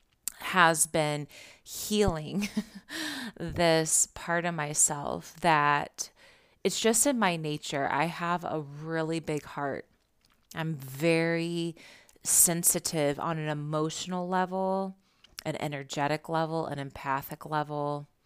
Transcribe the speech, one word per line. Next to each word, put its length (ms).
has 460
been 400
healing 840
<laughs> 440
this 760
part 320
of 100
myself 840
that 680
it's 160
just 280
in 100
my 180
nature. 560
I 140
have 380
a 200
really 360
big 260
heart. 400
I'm 220
very 1000
sensitive 960
on 200
an 80
emotional 800
level, 680
an 140
energetic 720
level, 380
an 100
empathic 680
level, 640